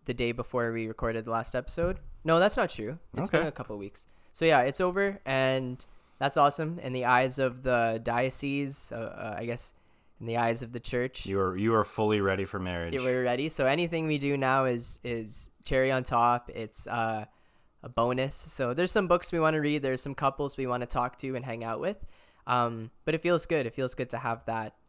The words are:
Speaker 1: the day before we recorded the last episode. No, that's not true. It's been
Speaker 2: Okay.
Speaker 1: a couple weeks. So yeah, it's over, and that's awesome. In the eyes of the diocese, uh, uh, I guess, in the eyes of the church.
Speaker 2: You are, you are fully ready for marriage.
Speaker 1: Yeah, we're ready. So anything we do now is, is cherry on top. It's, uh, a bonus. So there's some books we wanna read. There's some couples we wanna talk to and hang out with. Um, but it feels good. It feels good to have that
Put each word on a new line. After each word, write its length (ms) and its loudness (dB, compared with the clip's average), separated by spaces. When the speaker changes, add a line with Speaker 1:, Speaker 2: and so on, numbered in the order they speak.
Speaker 1:
the 80 -4
day 180 0
before 400 -2
we 160 -4
recorded 360 -4
the 60 -6
last 240 -2
episode. 460 -2
No, 160 6
that's 160 4
not 140 2
true. 280 -6
It's 140 -2
been 100 4
Speaker 2:
Okay. 80 0
Speaker 1:
a 40 -6
couple 260 -8
weeks. 300 -12
So 120 -2
yeah, 180 8
it's 180 2
over, 440 0
and 600 0
that's 180 0
awesome. 440 4
In 120 -6
the 120 -2
eyes 340 4
of 240 0
the 400 2
diocese, 920 -2
uh, 40 -8
uh, 420 -8
I 80 -6
guess, 260 -6
in 60 -10
the 120 -2
eyes 240 2
of 100 -10
the 80 -8
church. 460 -4
Speaker 2:
You 140 0
are, 160 2
you 180 4
are 100 6
fully 380 2
ready 240 2
for 120 -6
marriage. 360 -4
Speaker 1:
Yeah, 60 -2
we're 220 0
ready. 280 0
So 160 0
anything 400 0
we 120 2
do 200 0
now 260 4
is, 400 -2
is 460 -6
cherry 280 2
on 120 0
top. 500 2
It's, 320 -8
uh, 400 -2
a 80 -12
bonus. 440 0
So 400 -4
there's 160 2
some 180 2
books 240 2
we 60 0
wanna 220 4
read. 220 0
There's 200 0
some 120 -6
couples 420 0
we 100 -4
wanna 200 -2
talk 320 -2
to 180 -6
and 80 -6
hang 200 -8
out 160 -4
with. 220 -4
Um, 440 0
but 100 0
it 60 -2
feels 260 2
good. 200 0
It 80 -6
feels 200 -4
good 160 -4
to 80 -6
have 280 -4
that 280 -4